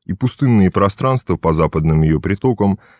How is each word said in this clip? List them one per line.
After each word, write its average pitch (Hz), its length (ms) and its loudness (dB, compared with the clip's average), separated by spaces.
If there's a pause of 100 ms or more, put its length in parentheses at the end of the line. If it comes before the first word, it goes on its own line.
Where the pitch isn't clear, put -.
и 101 100 -8
пустынные 113 580 0
пространства 98 680 -2
по 82 160 0
западным 78 480 0
её 78 180 2
притокам 101 600 -2 (200)